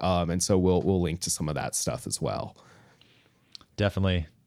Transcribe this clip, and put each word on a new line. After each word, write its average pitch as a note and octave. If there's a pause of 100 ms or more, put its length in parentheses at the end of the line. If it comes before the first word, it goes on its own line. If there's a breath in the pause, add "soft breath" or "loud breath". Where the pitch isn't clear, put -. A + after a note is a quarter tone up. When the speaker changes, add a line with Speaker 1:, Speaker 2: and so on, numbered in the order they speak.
Speaker 1:
Um, F2
and F2+
so G2
we'll, F2+
we'll F#2
link E2+
to -
some -
of D2+
that C2
stuff -
as -
well. - (1200 soft breath)
Speaker 2:
Definitely. F#2+ (220)